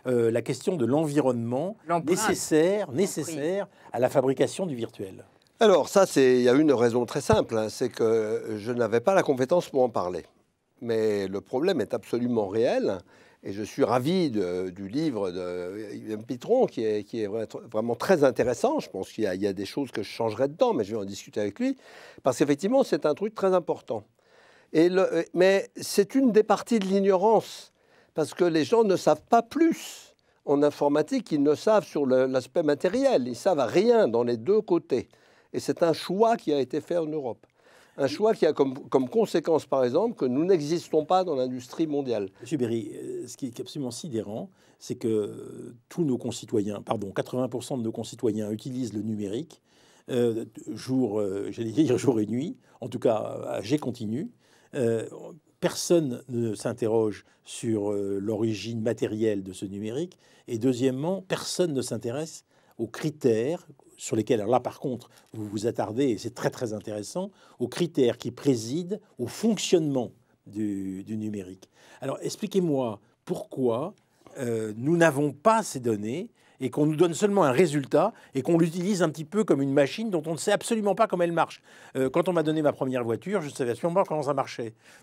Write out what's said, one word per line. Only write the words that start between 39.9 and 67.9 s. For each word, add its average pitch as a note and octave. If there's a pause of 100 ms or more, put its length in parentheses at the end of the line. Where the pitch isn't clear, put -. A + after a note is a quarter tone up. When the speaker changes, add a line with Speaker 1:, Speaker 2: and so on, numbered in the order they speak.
Speaker 3:
que -
nous C3
n'existons D#3+
pas F#3
dans D#3+
l'industrie B2+
mondiale. B2 (100)
Speaker 1:
Monsieur C#3+
Berry, A#2
euh, -
ce -
qui C3+
est A2+
absolument B2+
sidérant, A2+ (300)
c'est -
que, A#2
euh, A2 (140)
tous E3+
nos B2+
concitoyens, G#2
pardon, G2+
quatre-vingts B2+
pour A#2
cent C#3+
de A#2
nos A2+
concitoyens A2
utilisent B2
le G#2+
numérique, G#2+ (480)
euh, A#2+ (240)
jour, A2+
euh, G2+
j'allais A2+
dire B2+
jour A#2+
et G#2
nuit, B2+ (240)
en A#2+
tout -
cas A2+ (320)
à A#2+
jet A2+
continu. A#2+ (420)
Euh, A#2 (540)
personne D#3
ne A#2
s'interroge A2 (180)
sur, G#2+
euh, G2+
l'origine A2
matérielle G#2+
de F#2
ce F#2+
numérique. G#2+ (300)
Et A#2+
deuxièmement, C3
personne E3+
ne C3
s'intéresse B2+ (320)
aux A2+
critères C#3+ (280)
sur -
lesquels, A2
alors G2+
là B2
par A#2+
contre, B2 (200)
vous A2
vous G#2
attardez, A2+
et A2+
c'est A#2
très -
très A2+
intéressant, G#2+ (300)
aux A#2+
critères C3+